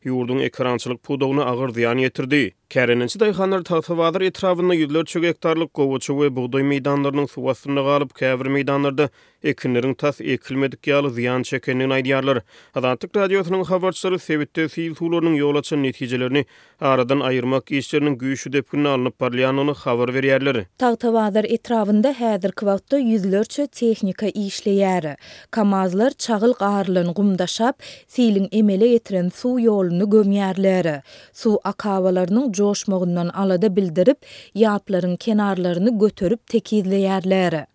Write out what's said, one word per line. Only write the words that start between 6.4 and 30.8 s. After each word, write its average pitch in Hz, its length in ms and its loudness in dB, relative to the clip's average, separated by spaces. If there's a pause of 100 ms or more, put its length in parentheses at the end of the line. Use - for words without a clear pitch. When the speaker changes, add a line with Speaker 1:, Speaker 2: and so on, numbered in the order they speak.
Speaker 1:
meýdanlarynyň 143 640 0
suw 127 180 -4
astyna 139 320 -4
galyp, 143 320 0
käbir 131 360 -2
meýdanlarda 139 600 0 (340)
ekinleriň 123 520 -2
tas 143 260 -4
ekilmedik 131 680 -4
ýaly 143 260 2
ziýan 123 300 -2
çekenini 131 500 -2
aýdýarlar. 131 480 0 (320)
Azatlyk 127 420 -2
Radiosynyň 190 500 0
habarçylary 185 540 -2
Sebitde 156 540 -4
sil 165 240 -6
suwlarynyň 165 400 0
ýol 143 220 2
açan 143 240 -2
netijelerini 127 640 -2 (340)
aradan 135 420 2
aýyrmak 131 480 -2
işleriniň 143 520 0
güýçli 131 320 -6
depkünde 143 360 0
alnyp 127 320 -2
barýanyny 131 640 0
habar 123 320 0
berýärler. 135 500 0 (120)
Speaker 2:
Tagtybadyr 226 680 2 (100)
etrawynda 220 580 2
häzirki 214 560 -2
wagtda 196 300 0
ýüzlerçe 220 680 0
tehnika 214 600 -2
işleýär. 190 880 -2 (360)
Kamazlar 202 600 2
çagyl 233 480 0
garylan 190 540 0
gumdaşap, 202 680 0 (240)
siliň 202 440 2
emele 214 440 4
ýetiren 185 340 0
suw 247 320 -2
ýoluny 196 540 2
gömýärler. 190 840 2 (320)